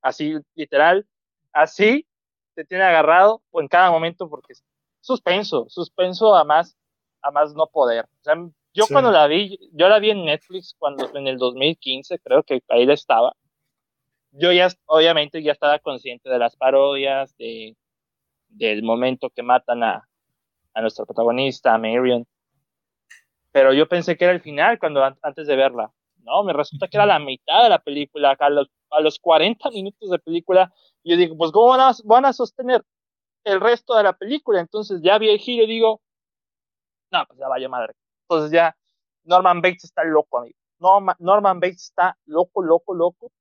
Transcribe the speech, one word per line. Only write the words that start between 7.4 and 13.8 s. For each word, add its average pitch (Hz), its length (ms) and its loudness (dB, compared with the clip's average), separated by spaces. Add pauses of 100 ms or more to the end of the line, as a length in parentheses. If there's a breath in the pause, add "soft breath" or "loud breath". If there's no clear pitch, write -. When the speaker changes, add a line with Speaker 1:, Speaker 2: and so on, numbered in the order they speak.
Speaker 1:
no 156 140 -2
poder. 120 360 -2
O - 200 -20
sea, 151 120 -2 (380)
yo 208 140 0
Speaker 2:
Sí. 139 60 -8
Speaker 1:
cuando 254 160 2
la 160 180 4
vi, 190 300 -4 (140)
yo 165 160 0
la 214 120 6
vi 214 100 0
en 196 160 -4
Netflix 165 520 -10
cuando, 139 380 -8
en 139 120 -8
el 131 100 -6
dos 123 180 -4
mil 147 240 -2
quince, 135 400 -10
creo 139 240 0
que 131 240 -4
ahí 120 180 2
la 143 80 4
estaba. 120 380 0 (1000)